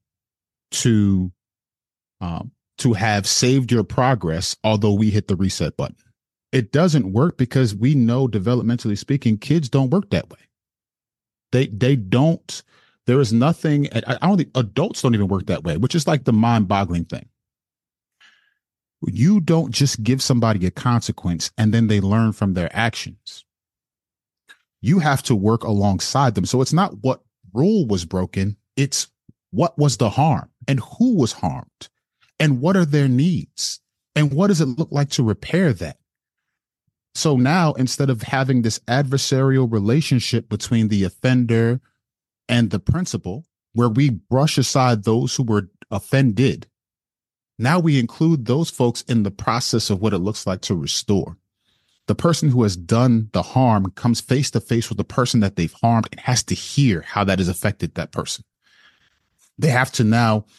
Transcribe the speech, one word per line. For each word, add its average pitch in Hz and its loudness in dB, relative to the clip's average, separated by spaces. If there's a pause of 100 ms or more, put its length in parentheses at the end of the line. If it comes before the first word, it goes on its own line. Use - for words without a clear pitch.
(720)
to, 98 2 (880)
um, 85 -10 (280)
to 123 2
have 104 -2
saved 127 0
your 113 2
progress, 98 -2
although 107 2
we 107 2
hit 104 -2
the 98 -2
reset 87 -4
button. - -8 (560)
It 123 0
doesn't 147 2
work 143 0
because 123 0
we 120 2
know, 127 2
developmentally 110 -2
speaking, 123 0
kids 151 -2
don't 135 2
work 190 -2
that - -2
way. - -20 (1120)
They, 131 2
they 123 0
don't, 123 0 (440)
there 127 4
is 110 0
nothing, 147 2
I, 117 -4
I 151 0
don't 202 4
think 160 0
adults 131 -2
don't 123 2
even 101 2
work 95 -2
that 80 -4
way, 80 -2
which 123 -2
is, 165 -2
like, 160 0
the 120 2
mind-boggling 101 2
thing. - -12 (1800)
You 135 2
don't 160 0
just 135 -2
give 123 0
somebody 110 2
a 90 -2
consequence 101 -4
and 110 2
then 113 2
they 104 2
learn 107 2
from 101 -2
their 87 -4
actions. - -6 (1400)
You 151 2
have 147 0
to 127 0
work 107 0
alongside 104 0
them. 92 -2
So 123 0
it's 131 -2
not 156 -2
what 127 -2 (300)
rule 170 0
was 95 -2
broken. 95 -4 (200)
It's - -2 (420)
what 147 -2
was 147 2
the 113 0
harm 135 0 (180)
and 135 0
who 233 0
was 120 2
harmed - -10 (500)
and 143 2
what 180 2
are 180 2
their 143 2
needs 135 -2 (340)
and 151 0
what 180 2
does 180 2
it 156 0
look 127 -6
like 143 0
to - -2
repair 139 0
that? 85 -10 (1160)
So 151 0
now, 151 4
instead 135 -2
of 113 -2
having 131 0
this 113 -2
adversarial 131 0
relationship 113 0
between 110 0
the 101 0
offender 117 0 (640)
and 120 2
the 107 -2
principal, 117 -4 (260)
where 120 2
we 131 2
brush 127 -2
aside 123 2
those 120 0
who - -2
were 104 -2 (200)
offended, 120 0 (920)
now 135 2
we 160 2
include 147 0
those 135 -2
folks 120 -2
in 117 0
the 101 -2
process - -2
of 98 -2
what 107 0
it 98 0
looks 95 -6
like 92 -4
to - -4
restore. 87 -4 (680)
The 107 0
person 165 0
who 120 4
has 95 0
done 113 2
the 90 0
harm 107 2
comes 120 -2
face 135 -2
to 113 -2
face 117 -4
with 95 -8
the - -4
person 123 0
that 98 0
they've 85 -2
harmed 117 0
and - -18
has 123 -2
to - -4
hear 117 0
how - -4
that 95 0
has 92 0
affected 92 -4
that - -8
person. - -8 (1120)
They 143 2
have 127 2
to 120 0
now 110 2 (140)